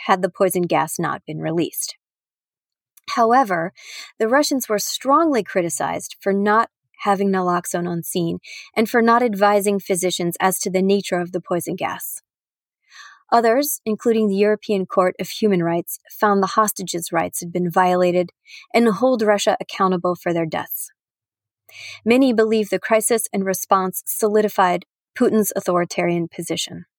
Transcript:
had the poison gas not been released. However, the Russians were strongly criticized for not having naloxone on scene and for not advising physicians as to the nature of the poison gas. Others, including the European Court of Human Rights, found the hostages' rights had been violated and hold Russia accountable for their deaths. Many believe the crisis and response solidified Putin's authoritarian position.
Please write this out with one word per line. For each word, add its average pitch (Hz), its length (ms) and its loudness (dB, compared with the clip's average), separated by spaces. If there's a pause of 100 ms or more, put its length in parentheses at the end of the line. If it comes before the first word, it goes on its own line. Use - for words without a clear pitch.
had 190 160 2
the 185 80 0
poison 185 340 0
gas 160 340 -2
not 151 280 -4
been 156 140 -10
released. - 580 -6 (1120)
However, 226 600 2 (460)
the 220 80 2
Russians 277 420 0
were 208 100 0
strongly 285 640 0
criticized 170 760 -4
for 196 120 -2
not 208 380 2 (300)
having 202 300 0
naloxone 180 580 -2
on 170 160 -4
scene 175 360 -4 (360)
and 220 140 0
for 240 120 2
not 240 220 4
advising 202 560 2
physicians 175 600 -2
as 185 200 0
to 208 100 -4
the 185 120 0
nature 190 380 0
of 175 120 -6
the 180 100 -4
poison - 340 -4
gas. - 460 -8 (1120)
Others, 240 540 2
including 220 420 2
the 196 80 0
European 208 520 0
Court 185 320 0
of 180 100 -6
Human 196 320 0
Rights, 170 380 -4 (200)
found 202 220 2
the 190 60 0
hostages' 190 640 -4
rights 170 280 -4
had 170 120 -10
been 180 180 -2
violated 180 600 2 (420)
and 233 140 4
hold 226 340 2
Russia 208 400 2
accountable 180 540 0
for 175 180 -4
their 165 140 -2
deaths. - 420 -8 (1120)
Many 254 300 4
believe 220 360 2
the 190 100 -2
crisis - 520 0
and 196 140 -2
response 190 600 0
solidified 202 800 0 (300)
Putin's 214 400 2
authoritarian 175 720 -2
position. 175 580 -10 (120)